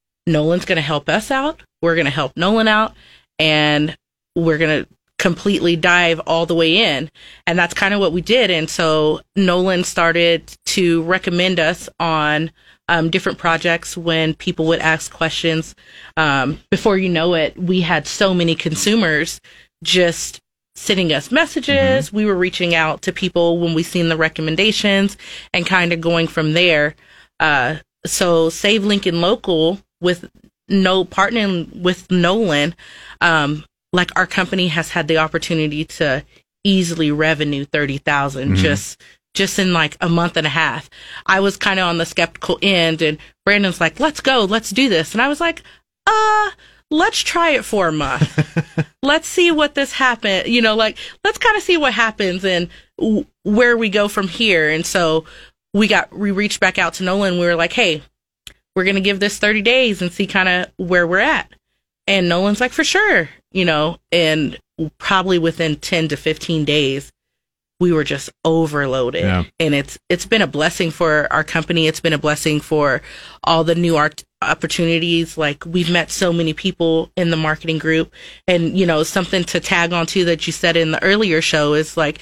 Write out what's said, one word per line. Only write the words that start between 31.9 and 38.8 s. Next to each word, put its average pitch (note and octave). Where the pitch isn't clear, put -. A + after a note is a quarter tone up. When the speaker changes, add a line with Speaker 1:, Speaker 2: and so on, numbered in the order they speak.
Speaker 1:
Nolan, F3
um, D3+
like, F3+
our F3+
company F#3
has D#3+
had D#3+
the D#3+
opportunity D#3
to C#3+
easily E3+
revenue D3
thirty C#3+
thousand C#3
Speaker 2:
Mm-hmm. F#2+
Speaker 1:
just, -